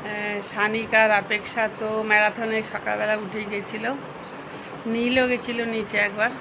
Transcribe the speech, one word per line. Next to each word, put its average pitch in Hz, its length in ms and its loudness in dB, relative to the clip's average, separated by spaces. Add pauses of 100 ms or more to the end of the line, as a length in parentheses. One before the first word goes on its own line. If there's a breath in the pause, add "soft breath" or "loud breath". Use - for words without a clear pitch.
আহ, 208 40 -6 (360)
সানিক 220 500 0
আর 220 180 8
আপেক্ষা 208 520 0 (120)
তো 220 120 -4 (160)
ম্যারাথনে 214 600 4
সকালবেলা 214 520 -2
উঠেই 208 340 -6
গেছিল, 214 340 -6 (1000 loud breath)
নীলও 247 420 4
গেছিল 240 360 0
নিচে 220 340 -2
একবার। 208 320 2 (100)